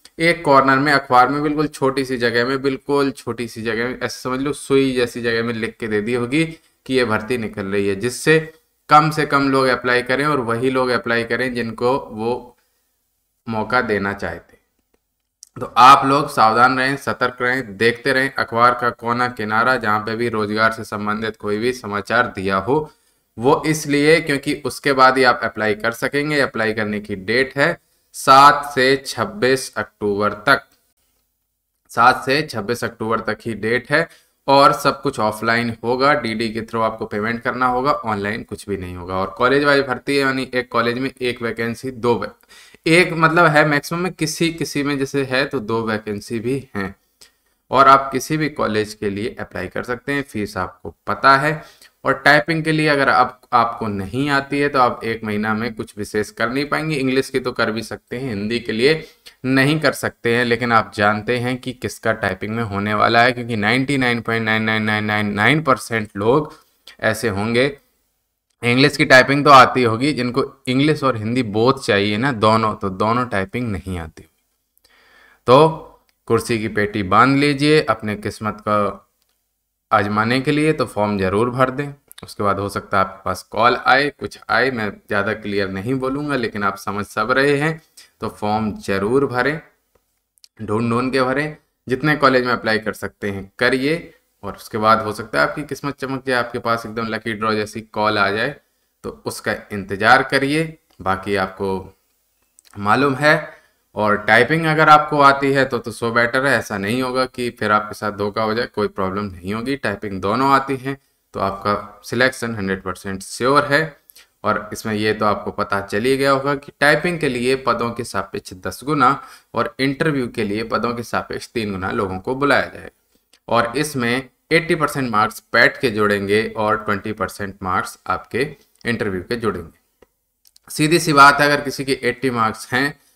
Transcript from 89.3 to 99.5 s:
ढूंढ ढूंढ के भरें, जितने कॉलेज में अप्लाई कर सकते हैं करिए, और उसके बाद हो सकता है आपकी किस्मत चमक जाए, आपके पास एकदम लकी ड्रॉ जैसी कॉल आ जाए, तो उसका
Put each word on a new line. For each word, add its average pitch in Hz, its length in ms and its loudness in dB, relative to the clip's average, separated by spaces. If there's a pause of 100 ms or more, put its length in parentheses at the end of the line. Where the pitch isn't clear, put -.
ढूंढ 110 280 -2
ढूंढ 123 220 0
के 135 100 0
भरें, 139 340 -2 (320)
जितने 143 280 0
कॉलेज 131 280 4
में 123 80 0
अप्लाई 110 260 0
कर 107 140 -4
सकते 101 380 -8
हैं 98 280 -10
करिए, 131 560 -2 (280)
और 98 140 -10
उसके - 220 -10
बाद 110 240 4
हो 104 100 -4
सकता 117 280 -4
है 147 80 2
आपकी 147 140 -8
किस्मत 143 340 -8
चमक 131 300 -8
जाए, 127 120 0
आपके 120 200 -6
पास 113 280 -4
एकदम 113 200 -6
लकी 110 260 -6
ड्रॉ 107 220 -2
जैसी 107 260 -4
कॉल 107 380 -2
आ 98 120 2
जाए, 120 260 -4 (480)
तो - 220 -12
उसका - 260 -6 (200)